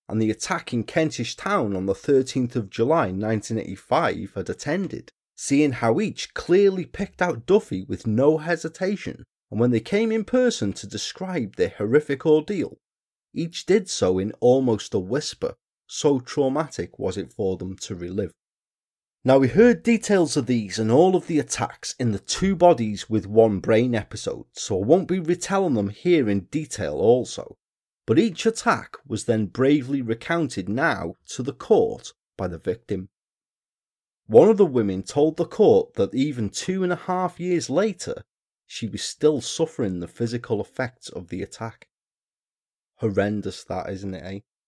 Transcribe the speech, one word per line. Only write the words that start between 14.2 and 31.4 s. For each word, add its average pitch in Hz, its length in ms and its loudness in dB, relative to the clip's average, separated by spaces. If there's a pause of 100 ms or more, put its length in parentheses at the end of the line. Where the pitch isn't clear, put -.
almost 123 520 2
a 110 60 0
whisper, 107 560 -6 (320)
so 143 320 0
traumatic 135 800 -4
was 95 180 -4
it 95 160 -8
for 95 240 -2
them 92 200 -10
to - 180 -12
relive. 90 380 -6 (880)
Now, 131 160 6
we 135 100 4
heard 220 340 6
details 208 540 2
of 131 100 0
these 113 320 -2
and 110 120 0
all 175 240 6
of 175 120 0
the 156 120 0
attacks - 600 -6
in 123 120 0
the 101 80 0
Two - 380 -2
Bodies 120 520 2
with 104 180 -2
One 107 340 4
Brain 117 340 2
episode, - 600 -8
so 98 260 -4
I 101 40 -2
won't 165 240 4
be 185 120 -2
retelling 175 540 -2
them 101 160 0
here 151 380 2
in 101 180 0
detail 104 480 -6
also. 113 600 0 (500)
But 117 120 2
each 202 280 2
attack - 500 -2 (100)
was 113 200 -6
then 110 200 0
bravely 135 560 0
recounted 117 640 -4
now 107 480 -2 (120)
to - 140 -8